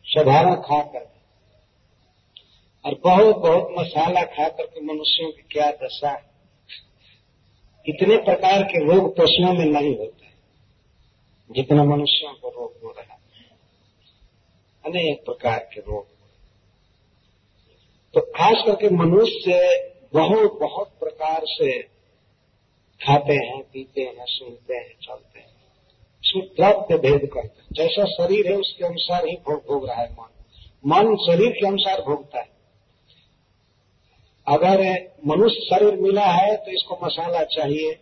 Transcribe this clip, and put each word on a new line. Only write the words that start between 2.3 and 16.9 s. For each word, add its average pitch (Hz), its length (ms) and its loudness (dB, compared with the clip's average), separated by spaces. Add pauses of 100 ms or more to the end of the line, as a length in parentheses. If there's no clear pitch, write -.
और 139 200 -8
बहुत 202 320 6
बहुत 170 320 2 (100)
मसाला 175 440 -2
खा 156 260 -4
करके 165 320 -10
मनुष्यों 151 520 -4
की - 180 -20
क्या 147 200 0
दशा 143 400 -8
है। - 200 -14 (1600)
इतने 190 280 4
प्रकार 196 460 2
के - 160 -2
रोग 170 380 2
पशुओं 175 360 4
में 170 120 0
नहीं 147 340 0
होते - 280 -12
हैं - 120 -20 (1120)
जितना 147 320 2
मनुष्यों 147 480 0
को - 160 -16
रोग 120 360 -14
हो 113 60 -16
रहा - 220 -20
है, - 80 -20 (1600)
अनेक 165 400 -4
प्रकार - 340 -4
के - 220 -14
रोग। 104 260 -10 (2000)